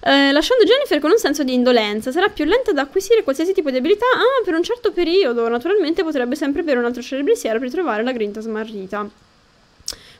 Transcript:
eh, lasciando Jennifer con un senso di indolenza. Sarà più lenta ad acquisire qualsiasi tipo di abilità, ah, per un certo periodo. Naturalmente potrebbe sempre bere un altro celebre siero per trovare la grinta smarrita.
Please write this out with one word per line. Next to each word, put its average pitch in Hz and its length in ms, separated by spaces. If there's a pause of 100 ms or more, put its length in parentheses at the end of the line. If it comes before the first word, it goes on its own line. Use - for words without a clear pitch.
eh, 277 320
lasciando 415 320
Jennifer 466 360
con 294 100
un 440 80
senso 294 260
di 254 100
indolenza. 240 560
Sarà 359 180
più 415 160
lenta 440 260
ad 302 80
acquisire 381 440
qualsiasi 320 300
tipo 320 180
di 254 60
abilità, 381 300
ah, 494 380
per 359 100
un 330 80
certo 440 300
periodo. 311 560
Naturalmente 320 540
potrebbe 277 340
sempre 294 260
bere 294 160
un 240 60
altro 240 180
celebre 277 340
siero 226 220
per 262 120
trovare 254 320
la 254 100
grinta 214 280
smarrita. 214 680 (1120)